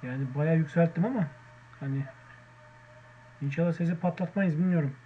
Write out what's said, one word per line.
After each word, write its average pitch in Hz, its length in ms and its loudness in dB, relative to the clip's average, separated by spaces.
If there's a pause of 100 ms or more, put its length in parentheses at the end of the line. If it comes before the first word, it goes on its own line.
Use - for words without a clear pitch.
Yani 131 320 -6
bayağı 160 220 2
yükselttim 170 480 2
ama 226 220 0 (520)
hani 139 260 -4 (1400)
inşallah 165 320 0
sesi 170 260 -2
patlatmayız, 180 580 0
bilmiyorum. 165 380 2 (100)